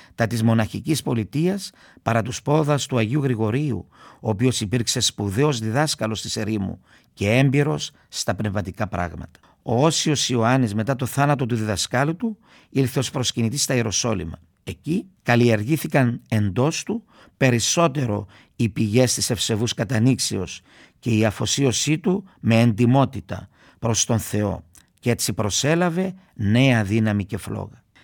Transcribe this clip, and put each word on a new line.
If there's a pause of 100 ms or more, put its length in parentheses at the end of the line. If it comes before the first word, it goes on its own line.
(160)
τα
της
μοναχικής
πολιτείας (300)
παρά
τους
πόδας
του
Αγίου
Γρηγορίου, (320)
ο
οποίος
υπήρξε
σπουδαίος
διδάσκαλος
της
ερήμου (320)
και
έμπειρος (160)
στα
πνευματικά
πράγματα. (300)
Ο
Όσιος
Ιωάννης,
μετά
το
θάνατο
του
διδασκάλου
του, (320)
ήλθε
ως
προσκυνητής
στα
Ιεροσόλυμα. (240)
Εκεί (160)
καλλιεργήθηκαν
εντός
του (340)
περισσότερο (280)
οι
πηγές
της
ευσεβούς
κατανήξεως (380)
και
η
αφοσίωσή
του (160)
με
εντιμότητα (300)
προς
τον
Θεό, (360)
και
έτσι
προσέλαβε (200)
νέα
δύναμη
και
φλόγα. (200)